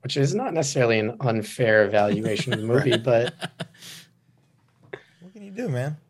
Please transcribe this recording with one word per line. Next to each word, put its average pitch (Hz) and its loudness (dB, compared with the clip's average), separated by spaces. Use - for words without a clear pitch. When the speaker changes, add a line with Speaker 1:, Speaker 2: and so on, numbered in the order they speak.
Speaker 1:
Which 139 -6
is 143 2
not 240 -4
necessarily 123 2
an 107 -2
unfair 110 2
evaluation 107 0
of 113 -4
the 107 -6
movie, 127 2
Speaker 2:
<laughs> - -
Right. 113 0
Speaker 1:
but 120 2
Speaker 2:
What 180 -20
can 208 -20
you 196 -18
do, 220 -6
man? 139 -4